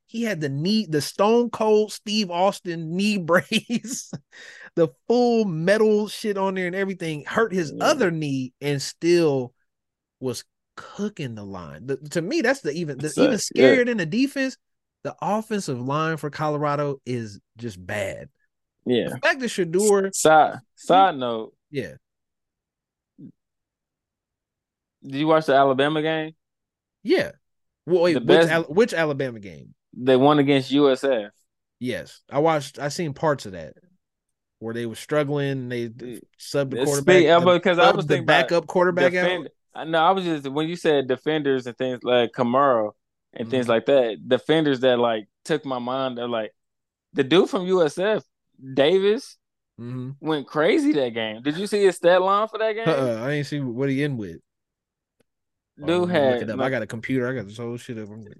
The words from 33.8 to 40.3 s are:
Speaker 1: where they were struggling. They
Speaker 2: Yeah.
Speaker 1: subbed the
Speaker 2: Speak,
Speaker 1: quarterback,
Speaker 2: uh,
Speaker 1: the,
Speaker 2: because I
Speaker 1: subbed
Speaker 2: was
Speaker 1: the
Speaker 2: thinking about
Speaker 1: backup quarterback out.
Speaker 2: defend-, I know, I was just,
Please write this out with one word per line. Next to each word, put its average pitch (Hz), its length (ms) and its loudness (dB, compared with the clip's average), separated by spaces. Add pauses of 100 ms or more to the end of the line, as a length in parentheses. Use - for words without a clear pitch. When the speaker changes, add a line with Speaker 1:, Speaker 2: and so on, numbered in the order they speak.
Speaker 1:
where 113 160 -10
they 117 120 -6
were 110 80 -10
struggling. 139 720 -2
They 120 280 -6
Speaker 2:
Yeah. 120 220 -14 (200)
Speaker 1:
subbed 139 320 -4
the 117 60 -6 (100)
Speaker 2:
Speak, - 0 -
Speaker 1:
quarterback, 160 560 6
Speaker 2:
uh, - 20 0
Speaker 1:
the, 180 100 6
Speaker 2:
because 175 240 2
I 170 120 8
Speaker 1:
subbed 190 60 2
Speaker 2:
was 190 100 -4
Speaker 1:
the 147 100 2
Speaker 2:
thinking 131 80 -4
about 156 260 4
Speaker 1:
backup 170 160 2
quarterback 180 480 2
out. 180 120 0
Speaker 2:
defend-, 175 220 -4 (260)
I 127 100 -12
know, 160 140 0
I 165 120 4
was 190 140 0
just, 151 240 -4